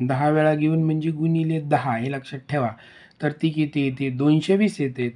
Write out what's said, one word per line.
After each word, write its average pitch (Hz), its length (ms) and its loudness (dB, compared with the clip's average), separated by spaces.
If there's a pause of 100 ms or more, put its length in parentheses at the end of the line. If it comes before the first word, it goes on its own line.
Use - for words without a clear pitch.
दहा 135 280 0
वेळा 156 260 4
घेऊन 156 280 2
म्हणजे 156 280 0
गुणिले 160 500 0
दहा 135 360 0
हे 127 140 -4
लक्षात 135 280 -10 (100)
ठेवा, 135 200 0 (520)
तर 147 100 -2
ती 160 180 -2
किती 151 320 -2
येते? 135 280 -2
दोनशे 151 460 2
वीस 202 260 0
येते. 127 340 -4